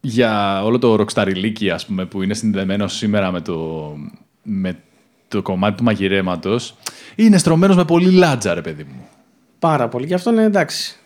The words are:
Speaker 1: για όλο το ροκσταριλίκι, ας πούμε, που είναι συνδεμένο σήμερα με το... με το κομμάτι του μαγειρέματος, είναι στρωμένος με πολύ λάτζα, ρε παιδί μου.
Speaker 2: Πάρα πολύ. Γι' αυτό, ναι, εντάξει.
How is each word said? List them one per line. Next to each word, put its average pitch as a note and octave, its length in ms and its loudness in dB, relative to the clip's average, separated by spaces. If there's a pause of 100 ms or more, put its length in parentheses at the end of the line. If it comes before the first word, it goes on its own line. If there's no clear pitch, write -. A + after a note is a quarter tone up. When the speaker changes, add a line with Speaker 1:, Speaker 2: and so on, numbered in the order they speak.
Speaker 1:
για A2 640 0
όλο A#2 140 2
το A#2 160 4
ροκσταριλίκι, G#2 760 -2
ας E2 160 -6
πούμε, F#2+ 180 -4
που F#2+ 180 -8
είναι G2 120 -2
συνδεμένο G2 540 -2
σήμερα G#2 420 -2
με F2+ 100 -6
το... D#2+ 500 -8 (520)
με F#2+ 340 -4 (520)
το G2+ 140 -4
κομμάτι G2+ 340 -2
του A#2+ 60 -4
μαγειρέματος, G2 920 -2 (400)
είναι G#3+ 240 6
στρωμένος F3 380 4
με F3+ 80 4
πολύ E3+ 260 4
λάτζα, C#3+ 440 4
ρε E2+ 60 -6
παιδί D2+ 240 -10
μου. C2 220 -20 (520)
Speaker 2:
Πάρα D3 300 0
πολύ. B2 180 -6
Γι' F3 80 -2
αυτό, F3+ 160 -2
ναι, A3+ 120 4
εντάξει. G3 520 0 (120)